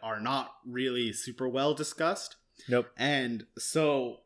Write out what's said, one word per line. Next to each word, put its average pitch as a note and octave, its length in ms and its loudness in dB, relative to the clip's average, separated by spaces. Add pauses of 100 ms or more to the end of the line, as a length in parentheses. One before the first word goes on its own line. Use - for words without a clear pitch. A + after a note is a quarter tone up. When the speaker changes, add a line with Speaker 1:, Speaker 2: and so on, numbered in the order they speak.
Speaker 1:
are A2 200 -4
not C3 340 -2 (100)
really B2 480 0
super B2+ 360 -4
well C3+ 260 2
discussed. - 640 -2 (300)
Speaker 2:
Nope. B2 300 4
Speaker 1:
And B2+ 480 0 (120)
so C#3+ 680 2